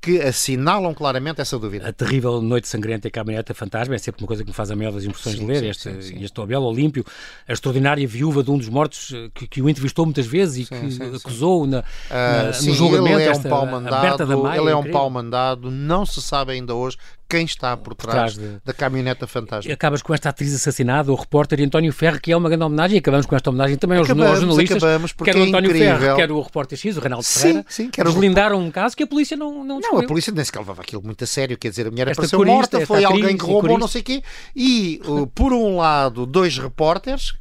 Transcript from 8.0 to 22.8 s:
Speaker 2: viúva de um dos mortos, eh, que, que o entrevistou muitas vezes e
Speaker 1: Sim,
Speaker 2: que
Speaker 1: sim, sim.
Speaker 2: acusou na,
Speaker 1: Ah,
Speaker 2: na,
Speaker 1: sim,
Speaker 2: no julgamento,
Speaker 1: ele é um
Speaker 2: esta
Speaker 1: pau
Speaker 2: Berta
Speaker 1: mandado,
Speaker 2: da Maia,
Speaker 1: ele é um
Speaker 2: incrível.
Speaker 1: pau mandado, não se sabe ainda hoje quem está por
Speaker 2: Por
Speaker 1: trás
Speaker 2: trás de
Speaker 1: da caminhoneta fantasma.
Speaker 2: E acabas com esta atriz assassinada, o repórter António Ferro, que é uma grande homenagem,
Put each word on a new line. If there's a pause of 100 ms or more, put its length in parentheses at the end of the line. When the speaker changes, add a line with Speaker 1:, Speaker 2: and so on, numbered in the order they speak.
Speaker 2:
viúva
de
um
dos
mortos,
eh,
que,
que
o
entrevistou
muitas
vezes
e
Speaker 1:
Sim,
Speaker 2:
que
Speaker 1:
sim,
sim.
Speaker 2:
acusou
na, (260)
Speaker 1:
Ah,
Speaker 2:
na,
Speaker 1:
sim,
Speaker 2:
no
julgamento,
Speaker 1:
ele
é
um
Speaker 2:
esta
Speaker 1:
pau
Speaker 2:
Berta
Speaker 1:
mandado,
Speaker 2:
da
Maia,
Speaker 1:
ele
é
um
Speaker 2:
incrível.
Speaker 1:
pau
mandado,
não
se
sabe
ainda
hoje (320)
quem
está
por
Speaker 2:
Por
Speaker 1:
trás
Speaker 2:
trás (160)
de
Speaker 1:
da
caminhoneta
fantasma.
Speaker 2:
E
acabas
com
esta
atriz
assassinada,
o
repórter
António
Ferro,
que
é
uma
grande
homenagem,